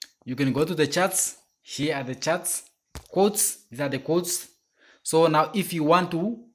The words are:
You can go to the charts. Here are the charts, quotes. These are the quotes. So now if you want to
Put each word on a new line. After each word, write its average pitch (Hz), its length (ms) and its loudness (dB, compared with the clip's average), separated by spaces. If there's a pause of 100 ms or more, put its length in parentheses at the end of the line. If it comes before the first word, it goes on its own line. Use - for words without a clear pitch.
(240)
You 123 120 -8
can 135 160 2
go 143 120 2
to 175 100 -4
the 151 120 2
charts. 180 520 -2 (240)
Here 143 340 -4
are 135 80 -6
the 127 100 -8
charts, - 560 -4 (380)
quotes. - 640 0
These 120 100 -10
are 143 80 -2
the 135 100 -4
quotes. 175 500 -2 (540)
So 165 240 4
now 156 260 4
if 190 200 -2
you 160 100 -2
want 175 300 4
to 196 320 -4 (100)